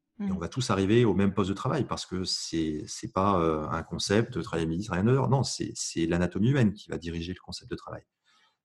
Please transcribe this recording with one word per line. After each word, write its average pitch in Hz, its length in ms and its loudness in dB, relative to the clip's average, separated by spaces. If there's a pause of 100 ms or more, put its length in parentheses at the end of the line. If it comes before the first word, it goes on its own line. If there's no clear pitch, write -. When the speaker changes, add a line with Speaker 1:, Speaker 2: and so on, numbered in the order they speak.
(200)
Speaker 1:
Et 202 60 -6
on 190 100 -2
Speaker 2:
Mhm. - 40 -4
Speaker 1:
va 85 80 -4
tous 127 220 -2
arriver 104 360 4
au 95 100 4
même 98 180 4
poste 95 160 2
de 98 60 -2
travail 143 300 -2
parce - 200 -6
que 92 180 -4
c'est, 80 600 -4
c'est - 260 -10
pas, 95 280 2
euh, 78 300 2
un 82 120 -2
concept 98 560 0
de 85 60 -2
travailler 82 240 -2
midi, 82 180 -2
travailler 92 220 2
neuf 131 100 6
heures. 123 120 0
Non, 131 120 4
c'est, - 320 -4
c'est - 320 -4
l'anatomie 90 460 2
humaine 120 220 4
qui - 140 -16
va - 120 -6
diriger 85 340 -6
le - 100 -14
concept - 280 -14
de 85 40 -4
travail. 80 280 -12 (600)